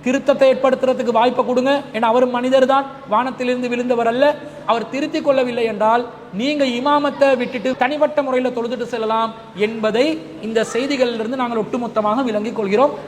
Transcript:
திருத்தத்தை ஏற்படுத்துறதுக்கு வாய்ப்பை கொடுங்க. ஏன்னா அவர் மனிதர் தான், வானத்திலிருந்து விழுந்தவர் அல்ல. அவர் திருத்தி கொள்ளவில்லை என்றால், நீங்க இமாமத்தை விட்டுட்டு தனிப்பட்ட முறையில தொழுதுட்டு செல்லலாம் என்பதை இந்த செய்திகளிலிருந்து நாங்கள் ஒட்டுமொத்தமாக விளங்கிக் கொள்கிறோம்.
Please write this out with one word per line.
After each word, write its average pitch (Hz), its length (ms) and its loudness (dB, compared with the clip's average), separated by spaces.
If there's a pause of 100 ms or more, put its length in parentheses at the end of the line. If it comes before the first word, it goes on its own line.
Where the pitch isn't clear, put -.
திருத்தத்தை 262 500 4
ஏற்படுத்துறதுக்கு 254 580 0
வாய்ப்பை 247 340 2
கொடுங்க. 254 360 2 (120)
ஏன்னா 220 80 -2
அவர் 233 240 4
மனிதர் 254 400 2
தான், 269 200 2 (240)
வானத்திலிருந்து 247 600 -2
விழுந்தவர் 240 380 0
அல்ல. 269 280 2 (300)
அவர் 220 240 0
திருத்தி 302 320 -2
கொள்ளவில்லை 247 420 2
என்றால், 220 420 2 (280)
நீங்க 277 320 0
இமாமத்தை 277 720 2
விட்டுட்டு 254 380 -2
தனிப்பட்ட 294 460 0
முறையில 254 400 -2
தொழுதுட்டு 247 220 -4
செல்லலாம் 220 500 -2 (220)
என்பதை 220 640 0 (220)
இந்த 220 320 -2
செய்திகளிலிருந்து 247 640 0
நாங்கள் 240 260 -2
ஒட்டுமொத்தமாக 220 600 0
விளங்கிக் 214 320 -2
கொள்கிறோம். 214 360 2 (160)